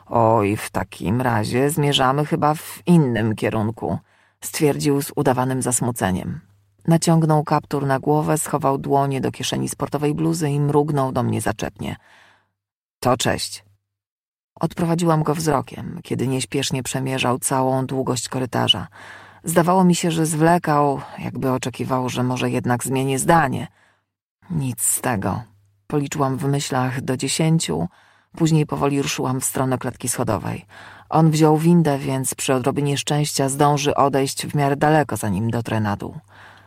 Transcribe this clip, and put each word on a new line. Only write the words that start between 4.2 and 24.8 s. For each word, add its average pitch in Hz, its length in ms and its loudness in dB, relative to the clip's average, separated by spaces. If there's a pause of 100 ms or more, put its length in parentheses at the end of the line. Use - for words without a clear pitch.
stwierdził 143 640 0
z - 140 -10
udawanym 131 460 0
zasmuceniem. 120 800 -2 (460)
Naciągnął 160 580 4
kaptur 147 420 -2
na 135 120 0
głowę, 151 400 0
schował 139 400 0
dłonie 139 420 0
do 123 100 -2
kieszeni 131 380 -4
sportowej 147 460 -4
bluzy 160 360 -2
i 143 100 0
mrugnął 143 520 2
do 127 100 0
mnie 110 180 -2
zaczepnie. - 560 -6 (1040)
"To 127 160 2
cześć". - 480 -4 (960)
Odprowadziłam 165 640 2
go 151 120 2
wzrokiem, 151 680 -4
kiedy 120 260 -2
nieśpiesznie 131 540 -2
przemierzał 131 560 -2
całą 131 480 0
długość 127 420 -2
korytarza. 123 600 -4 (560)
Zdawało 180 400 4
mi 175 100 6
się, 170 160 -2
że 160 160 0
zwlekał, 151 760 2 (180)
jakby 127 320 -4
oczekiwał, 127 580 -4
że 123 140 -2
może 127 280 -2
jednak 123 340 -2
zmienię 135 340 -2
zdanie. 127 500 2 (840)
Nic 139 320 -4